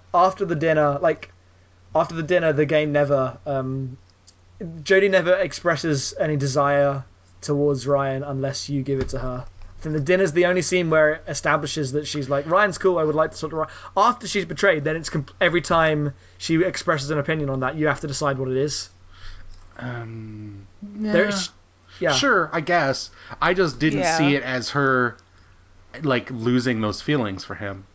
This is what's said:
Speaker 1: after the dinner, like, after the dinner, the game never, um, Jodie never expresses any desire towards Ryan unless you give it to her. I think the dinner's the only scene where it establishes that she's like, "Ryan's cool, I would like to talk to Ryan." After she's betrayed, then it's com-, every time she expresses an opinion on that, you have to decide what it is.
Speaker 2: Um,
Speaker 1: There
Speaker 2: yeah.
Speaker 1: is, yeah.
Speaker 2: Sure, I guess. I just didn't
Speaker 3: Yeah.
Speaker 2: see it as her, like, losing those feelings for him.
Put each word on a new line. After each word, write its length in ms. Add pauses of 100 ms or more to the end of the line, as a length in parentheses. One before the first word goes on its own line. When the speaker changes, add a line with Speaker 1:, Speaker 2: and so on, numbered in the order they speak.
(120)
Speaker 1:
after 320
the 120
dinner, 440
like, 320 (640)
after 200
the 80
dinner, 300
the 140
game 260
never, 540
um, 500 (680)
Jodie 480
never 220
expresses 880
any 160
desire 680 (360)
towards 460
Ryan 380
unless 440
you 140
give 180
it 100
to 100
her. 260
I 360
think 120
the 80
dinner's 300
the 120
only 160
scene 300
where 240
it 140
establishes 640
that 140
she's 220
like, 180
"Ryan's 300
cool, 220
I 60
would 100
like 160
to 100
talk 80
to 80
Ryan." 140 (260)
After 320
she's 160
betrayed, 400
then 120
it's 120
com-, 160 (160)
every 220
time 500 (240)
she 260
expresses 480
an 80
opinion 300
on 120
that, 160
you 100
have 140
to 60
decide 300
what 140
it 80
is. 320 (880)
Speaker 2:
Um, 880 (160)
Speaker 1:
There 400
Speaker 2:
yeah. 60
Speaker 1:
is, 200 (520)
yeah. 120
Speaker 2:
Sure, 400
I 80
guess. 480 (320)
I 140
just 240
didn't 220
Speaker 3:
Yeah. 180
Speaker 2:
see 180
it 60
as 280
her, 460 (840)
like, 280
losing 520
those 180
feelings 440
for 100
him. 300 (100)